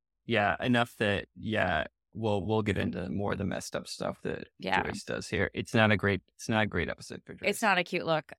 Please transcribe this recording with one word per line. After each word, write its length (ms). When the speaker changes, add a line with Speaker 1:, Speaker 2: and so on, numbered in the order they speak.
Speaker 1:
Yeah, 320
enough 380
that, 380
yeah, 500
we'll, 320
we'll 160
get 160
into 320
more 220
of 80
the 60
messed 300
up 120
stuff 340
that 280
Speaker 2:
Yeah. 240
Speaker 1:
Joyce 200
does 260
here. 260
It's 180
not 180
a 60
great, 240
it's 140
not 120
a 60
great 220
episode 360
for 80
Joyce. 160
Speaker 2:
It's 140
not 160
a 40
cute 220
look. 340